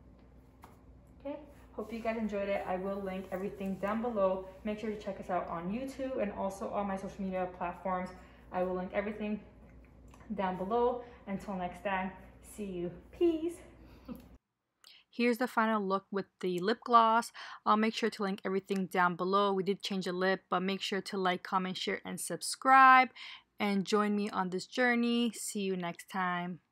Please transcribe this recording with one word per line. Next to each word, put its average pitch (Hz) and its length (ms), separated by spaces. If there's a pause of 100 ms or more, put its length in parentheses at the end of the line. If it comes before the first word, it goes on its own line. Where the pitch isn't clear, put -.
(1300)
Okay, 294 100 (360)
hope 214 200
you 233 60
guys 226 180
enjoyed 202 320
it. 196 160
I 185 120
will 196 240
link 190 320
everything 190 440
down 208 260
below. 190 440 (160)
Make 214 160
sure 220 120
to 202 60
check 190 220
us - 120
out 175 180
on 175 240
YouTube 262 500
and 202 120
also 190 340
on 202 180
my 190 100
social 190 280
media 185 240 (100)
platforms. 185 520 (420)
I 185 100
will 185 140
link 185 180
everything 208 460 (920)
down 190 240
below. 240 460 (240)
Until 196 280
next 180 300
time, 190 260 (500)
see 208 40
you. 175 260 (260)
Peace. 339 380 (540)
<laughs> 247 60 (960)
Here's 240 280
the 254 80
final 220 360
look 190 280
with 190 160 (140)
the 180 200
lip 214 240
gloss. 226 480 (320)
I'll 214 120
make 220 180
sure - 160
to - 120
link 196 220
everything 190 420
down 180 300
below. 196 360
We 190 100
did 185 200
change 190 220
the 180 80
lip, 185 380
but 180 120
make 190 200
sure 196 180
to - 160
like, 185 260
comment, 185 340
share, - 280
and 185 160
subscribe. 262 880 (500)
And 202 260
join 208 320
me 208 140
on 185 200
this 185 160
journey. 240 640
See - 280
you 190 160
next 170 320
time. 180 520 (100)